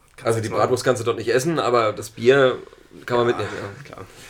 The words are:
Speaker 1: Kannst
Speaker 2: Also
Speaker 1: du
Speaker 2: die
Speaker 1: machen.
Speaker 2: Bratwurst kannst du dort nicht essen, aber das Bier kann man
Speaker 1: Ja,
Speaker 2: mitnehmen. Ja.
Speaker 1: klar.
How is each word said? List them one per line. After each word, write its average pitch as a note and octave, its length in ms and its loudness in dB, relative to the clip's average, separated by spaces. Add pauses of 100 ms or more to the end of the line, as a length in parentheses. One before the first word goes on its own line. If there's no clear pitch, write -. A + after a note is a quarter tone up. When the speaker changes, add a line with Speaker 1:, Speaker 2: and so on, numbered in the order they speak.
(180)
Speaker 1:
Kannst - 80 -10
Speaker 2:
Also A2+ 140 0
Speaker 1:
du G#2+ 40 -4
Speaker 2:
die A2 60 -6
Speaker 1:
machen. A2+ 100 -2
Speaker 2:
Bratwurst A#2 240 2
kannst A#2+ 180 2
du A2+ 40 -6
dort A2+ 120 -2
nicht A2+ 120 -6
essen, C3+ 300 0
aber A2+ 340 2
das - 160 -12
Bier B2+ 480 4 (480)
kann A#2+ 140 0
man A#2+ 100 2
Speaker 1:
Ja, A#2 80 0
Speaker 2:
mitnehmen. G2+ 140 -6 (360)
Ja. - 60 -20
Speaker 1:
klar. G2 120 -16 (240)